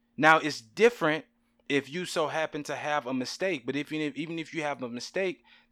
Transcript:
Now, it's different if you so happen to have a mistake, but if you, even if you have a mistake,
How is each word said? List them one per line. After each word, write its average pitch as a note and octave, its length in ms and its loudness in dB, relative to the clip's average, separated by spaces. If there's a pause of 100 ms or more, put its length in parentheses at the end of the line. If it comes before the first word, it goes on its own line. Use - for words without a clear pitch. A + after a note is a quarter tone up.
(160)
Now, D#3 220 8
it's D3+ 220 -4
different E3 640 2 (440)
if C#3+ 240 0
you F3 120 -6
so D#3+ 240 -2
happen D3+ 360 -4
to C#3+ 100 -8
have C#3+ 320 -2
a B2+ 80 -4
mistake, C3 500 -4
but C3 120 -4
if D3 160 -6
you, D3+ 240 -4
even E3 220 -6
if D#3 160 -10
you E3 80 -4
have C#3+ 200 -4
a B2+ 60 -6
mistake, E3 540 -6 (300)